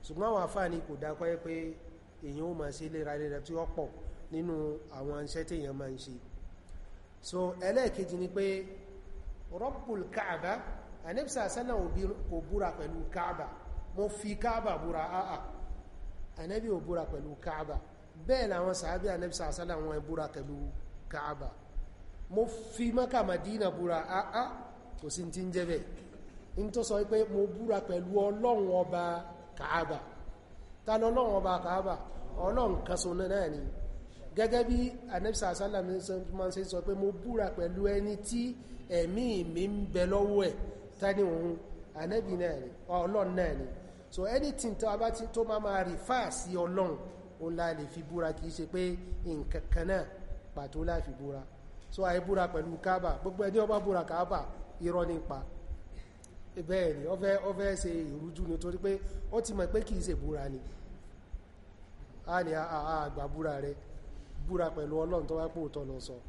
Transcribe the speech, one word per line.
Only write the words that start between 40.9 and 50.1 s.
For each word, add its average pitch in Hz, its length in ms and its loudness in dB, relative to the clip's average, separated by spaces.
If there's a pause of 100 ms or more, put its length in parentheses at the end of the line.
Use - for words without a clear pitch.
Ta 196 120 4
ni 202 100 6
òun? 170 340 2 (380)
Ànábì 190 420 0
náà 170 240 2
ni. 127 80 -8 (200)
Ọlọ́run 180 460 4
náà 175 240 4
ni. 135 80 -2 (440)
So, 185 140 -2
anything 240 500 2
tó 220 140 2
a 208 100 4
bá 226 120 6
ti, 226 220 -2
tó 226 120 6
máa 220 140 4
máa 196 260 6
refer 220 480 4
sí 180 240 -2
Ọlọ́run, 175 400 4 (440)
òun 165 160 0
la 170 160 2
lè 151 140 -4
fi 165 160 -8
búra, 160 300 0
kì 160 140 -4
í 165 40 -4
ṣe 160 160 -4
pé 180 300 0 (280)
nǹkan 160 460 0
kan 165 180 6
náà 185 160 4 (500)